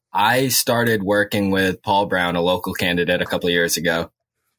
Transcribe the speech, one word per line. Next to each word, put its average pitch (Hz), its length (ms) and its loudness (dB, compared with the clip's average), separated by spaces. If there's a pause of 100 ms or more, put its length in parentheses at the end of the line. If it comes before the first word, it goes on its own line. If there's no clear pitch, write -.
(140)
I 123 360 2
started 117 540 0
working 101 480 0
with 95 320 0
Paul 101 240 2
Brown, 90 280 0
a 87 60 0
local 90 320 0
candidate, 87 480 0
a 90 40 -2
couple 90 240 -4
of 87 40 0
years 85 240 0
ago, 82 340 -2 (480)